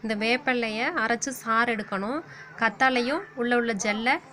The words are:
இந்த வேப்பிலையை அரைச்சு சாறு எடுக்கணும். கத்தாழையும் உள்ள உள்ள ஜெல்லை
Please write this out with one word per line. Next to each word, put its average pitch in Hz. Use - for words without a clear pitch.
இந்த 220
வேப்பிலையை 240
அரைச்சு 233
சாறு 233
எடுக்கணும். 208
கத்தாழையும் 254
உள்ள 240
உள்ள 233
ஜெல்லை 220